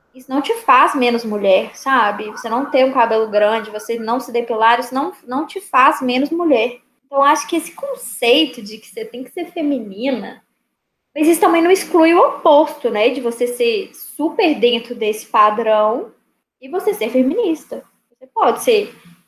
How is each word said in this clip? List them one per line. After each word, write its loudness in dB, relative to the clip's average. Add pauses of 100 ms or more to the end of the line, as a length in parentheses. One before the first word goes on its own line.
(140)
isso -20
não 0
te -4
faz 2
menos 0
mulher, 0
sabe? -2
Você -12
não -2
ter 2
um 0
cabelo 0
grande, 0
você -8
não -4
se -14
depilar, 0
isso -10
não, -4 (140)
não -6
te -14
faz 2
menos -2
mulher. 0 (260)
Então, -4
eu 4
acho 2
que -4
esse -6
conceito -2
de -14
que -20
você -12
tem -14
que -16
ser -8
feminina, -6 (720)
mas 0
isso 2
também 4
não 4
exclui 4
o 6
oposto, 2
né? 2
De -6
você -2
ser -4
super -2
dentro 0
desse -4
padrão 2 (480)
e -20
você -2
ser -4
feminista. -2 (240)
Você -20
pode 0
ser, 0 (340)